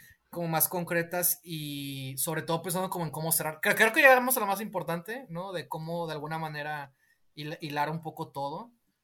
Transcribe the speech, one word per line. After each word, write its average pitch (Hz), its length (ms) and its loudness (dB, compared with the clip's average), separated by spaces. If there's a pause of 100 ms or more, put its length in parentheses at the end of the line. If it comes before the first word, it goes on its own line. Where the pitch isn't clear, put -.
(300)
como 170 180 -4
más 160 200 2
concretas 175 760 -2
y 143 720 -6
sobre 156 260 -2
todo 165 200 -2
pensando 185 260 -2
como 180 160 -4
en 151 60 -4
cómo 160 220 -4
cerrar. 156 280 -2
Creo, 202 140 4
creo 220 180 6
que 311 80 4
llegamos 254 360 10
a 233 40 2
lo 208 60 0
más 196 140 0
importante, 185 680 -4
¿no? 180 240 -8
De 156 160 -6
cómo 165 380 -6
de 160 60 -6
alguna 151 260 -6
manera 151 560 -6 (400)
hil-, 151 260 -10
hilar 147 300 -2
un 160 100 -4
poco 156 300 -8
todo. 151 400 -8 (340)